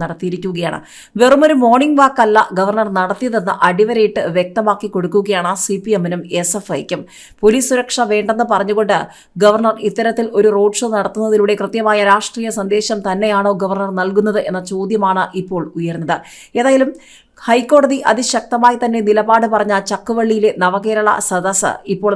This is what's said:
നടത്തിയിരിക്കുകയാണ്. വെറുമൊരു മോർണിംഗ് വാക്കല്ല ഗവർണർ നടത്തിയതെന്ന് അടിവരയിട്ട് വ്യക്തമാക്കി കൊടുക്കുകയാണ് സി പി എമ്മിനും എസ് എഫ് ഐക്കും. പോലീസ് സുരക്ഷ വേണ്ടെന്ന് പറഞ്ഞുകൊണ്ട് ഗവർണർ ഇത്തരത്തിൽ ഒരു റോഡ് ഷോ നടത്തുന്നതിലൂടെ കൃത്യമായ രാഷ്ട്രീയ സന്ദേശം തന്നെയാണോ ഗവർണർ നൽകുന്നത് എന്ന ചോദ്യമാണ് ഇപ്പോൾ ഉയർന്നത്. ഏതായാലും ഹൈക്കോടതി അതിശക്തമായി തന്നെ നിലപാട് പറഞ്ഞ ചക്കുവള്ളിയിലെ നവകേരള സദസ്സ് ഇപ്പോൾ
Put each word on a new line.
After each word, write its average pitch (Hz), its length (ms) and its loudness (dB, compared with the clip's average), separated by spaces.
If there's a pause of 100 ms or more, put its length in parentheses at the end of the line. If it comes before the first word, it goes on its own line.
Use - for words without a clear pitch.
നടത്തിയിരിക്കുകയാണ്. 170 760 -6 (420)
വെറുമൊരു 277 420 6
മോർണിംഗ് 269 380 4
വാക്കല്ല 240 380 4 (200)
ഗവർണർ 208 300 0 (100)
നടത്തിയതെന്ന് 196 560 -2 (140)
അടിവരയിട്ട് 214 560 0 (120)
വ്യക്തമാക്കി 202 600 -2
കൊടുക്കുകയാണ് 185 560 -2 (120)
സി 196 200 -4
പി 214 140 0
എമ്മിനും 175 260 -4 (160)
എസ് 175 200 -4
എഫ് 190 180 -8
ഐക്കും. - 220 -8 (440)
പോലീസ് 247 260 4
സുരക്ഷ 247 420 -2
വേണ്ടെന്ന് 214 400 -2
പറഞ്ഞുകൊണ്ട് 202 460 0 (460)
ഗവർണർ 220 300 4 (160)
ഇത്തരത്തിൽ 226 380 -2 (120)
ഒരു 214 180 4
റോഡ് 208 240 2
ഷോ 233 140 -4
നടത്തുന്നതിലൂടെ 208 640 0
കൃത്യമായ 208 500 0
രാഷ്ട്രീയ 220 380 -2 (100)
സന്ദേശം 208 480 -2
തന്നെയാണോ 202 460 0 (100)
ഗവർണർ 196 260 -2 (120)
നൽകുന്നത് 202 480 0
എന്ന 185 120 -6 (120)
ചോദ്യമാണ് 190 520 0 (160)
ഇപ്പോൾ 180 220 -6 (160)
ഉയർന്നത്. 165 360 -4 (440)
ഏതായാലും 269 320 2 (540)
ഹൈക്കോടതി 262 500 4 (140)
അതിശക്തമായി 240 680 0
തന്നെ 226 260 0
നിലപാട് 214 460 4
പറഞ്ഞ 208 220 0 (160)
ചക്കുവള്ളിയിലെ 220 580 0 (140)
നവകേരള 208 480 0 (180)
സദസ്സ് 185 420 -2 (240)
ഇപ്പോൾ 202 220 -2